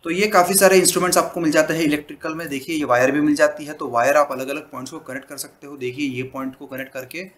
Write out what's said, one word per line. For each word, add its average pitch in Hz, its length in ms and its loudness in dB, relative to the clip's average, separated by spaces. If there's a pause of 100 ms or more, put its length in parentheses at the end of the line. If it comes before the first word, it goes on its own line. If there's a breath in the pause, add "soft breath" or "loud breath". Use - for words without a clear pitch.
तो 165 40 -6
ये 196 180 0
काफ़ी 185 280 4
सारे 190 220 8
इंस्ट्रूमेंट्स 180 400 2
आपको 175 220 -2
मिल 160 120 0
जाते 156 220 2
हैं 165 100 0
इलेक्ट्रिकल 151 520 -4
में। 165 140 -10
देखिए 139 260 -6
ये 151 100 -2
वायर 127 260 4
भी 147 100 0
मिल 151 140 2
जाती 147 300 0
है, 147 80 -12
तो 151 160 -8
वायर 127 280 2
आप 147 140 2
अलग-अलग 139 400 -8
पॉइंट्स 127 200 -12
को 160 100 -14
कनेक्ट 135 260 -14
कर 143 100 -16
सकते 143 300 -16
हो। 143 100 -16
देखिए 135 320 -4
ये 123 160 -6
पॉइंट 131 300 -10
को 143 120 -18
कनेक्ट 131 260 -12
करके 131 300 -12 (140)